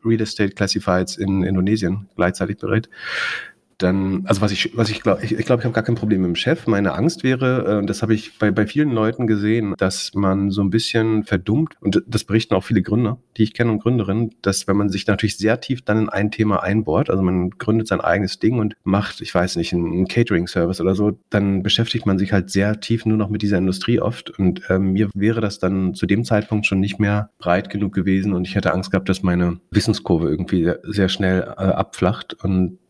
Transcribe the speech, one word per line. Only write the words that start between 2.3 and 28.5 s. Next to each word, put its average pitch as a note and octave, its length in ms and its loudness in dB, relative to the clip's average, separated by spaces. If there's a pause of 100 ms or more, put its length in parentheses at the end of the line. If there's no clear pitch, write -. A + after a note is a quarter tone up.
berät, G#2 320 -2 (920)
dann, F#2+ 460 0
also G2 140 0
was G#2 100 2
ich, - 260 -4
was A2 140 0
ich G#2+ 120 -6
glaub, G2 200 0
ich, A2 160 -4
ich G#2+ 80 -2
glaub, B2 140 2
ich - 40 -8
habe A#2 80 0
gar A2 120 0
kein A#2 100 0
Problem G#2+ 280 0
mit F#2 80 2
dem E2+ 40 0
Chef. D#3+ 320 -2
Meine G2+ 280 2
Angst C#3+ 280 0
wäre, B2+ 520 0
äh, G#2 40 0
und G2+ 100 -2
das - 140 -4
habe A2 100 2
ich - 240 -4
bei, G#2 140 2
bei G#2 160 2
vielen D3 240 0
Leuten A2+ 380 0
gesehen, G#2+ 500 0
dass - 360 -2
man G2 360 2
so G2 120 0
ein F#2+ 80 2
bisschen A2 520 0
verdummt, G#2+ 580 0
und G2 280 0
das A2+ 160 -2
berichten A2 300 0
auch F#2 100 0
viele G#2 180 2
Gründer, A2+ 360 0 (180)
die A2 80 4
ich A2 100 -4
kenne A#2 160 2
und G#2+ 80 0
Gründerinnen, A2+ 640 0
dass - 240 -2
wenn G2 100 2
man G2+ 120 2
sich F#2+ 180 -2
natürlich G#2 300 0
sehr A2 240 0
tief B2+ 220 -6
dann G#2+ 140 0
in A2 120 2
ein G#2 240 -2
Thema G#2+ 320 -2
einbohrt, G2+ 440 0
also F#2+ 140 0
man F2+ 280 0
gründet A2 360 -2
sein F#2 140 -2
eigenes F#2+ 400 -2
Ding A#2+ 180 2
und G#2+ 240 -2
macht, G2 380 -2
ich - 120 -12
weiß F#2 220 0
nicht, E2+ 180 -2
einen, F2 200 0
einen F#2 160 2
Catering-Service F2+ 720 0
oder F#2 160 2
so, G#2 200 2 (140)
dann G2 320 2
beschäftigt A2 420 0
man F#2+ 140 2
sich G2 140 0
halt F#2+ 180 2
sehr G#2 300 0
tief A2+ 260 -2
nur A2 100 2
noch G#2 140 0
mit G#2 120 -2
dieser G2+ 160 2
Industrie F#2+ 420 0
oft. - 400 -6
Und, F#2 200 2 (100)
ähm, F#2+ 240 2
mir G#2 200 2
wäre A2 260 0
das G#2 200 -4
dann F#2+ 340 0
zu - 120 -2
dem G2+ 180 2
Zeitpunkt G#2+ 420 0
schon F#2+ 140 2
nicht G2+ 180 -2
mehr G#2 400 0
breit F2+ 320 0
genug G2+ 240 -2
gewesen F#2+ 380 0
und F2+ 120 0
ich F#2 120 -6